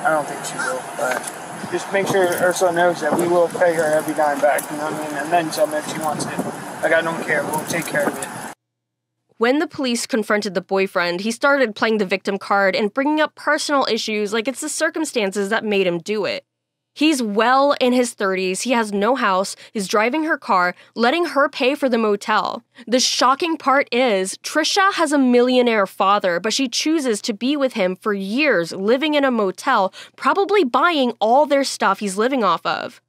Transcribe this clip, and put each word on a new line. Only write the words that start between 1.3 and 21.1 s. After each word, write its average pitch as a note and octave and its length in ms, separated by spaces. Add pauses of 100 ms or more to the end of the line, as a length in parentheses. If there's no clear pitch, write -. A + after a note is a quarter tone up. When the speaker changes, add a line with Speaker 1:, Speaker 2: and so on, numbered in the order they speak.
Speaker 1:
just F3 220
make G3 140
sure F#3+ 200
Ursula F3 460
knows F3 280
that D#3 160
we E3+ 100
will F3 200
pay E3+ 260
her D#3+ 100
every D3+ 300
dime D3 280
back, C#3+ 280
you D3+ 80
know D#3 140
what - 20
I D3+ 140
mean? D3 100
And D3+ 140
then E3 200
some D3+ 220
if D3+ 180
she D#3 80
wants D3+ 260
it. - 120 (460)
Like, D#3+ 100
I E3 80
don't E3 240
care. D3 180
We'll - 220
take E3 200
care C#3+ 220
of - 100
it. - 100 (1120)
Speaker 2:
When B3+ 220
the E4 80
police B3+ 380
confronted G#3 500
the F#3 60
boyfriend, F#3 600
he A3 100
started C4 440
playing A3+ 240
the G3 60
victim G3 320
card G3 380
and G#3 180
bringing D4+ 280
up D4 140
personal D4 540
issues G#3+ 440
like A3+ 140
it's C4 140
the D#4 80
circumstances A3 800
that A3 140
made G3 240
him F3 120
do G3+ 260
it. G#2+ 180 (520)
He's C#4+ 280
well B3 560
in B3 140
his B3 200
thirties, F#3+ 480
he A#3+ 100
has A3+ 200
no G#3 240
house, G3 400 (160)
he's G3 160
driving A#3+ 380
her D#4 120
car, F3+ 380 (200)
letting D4 320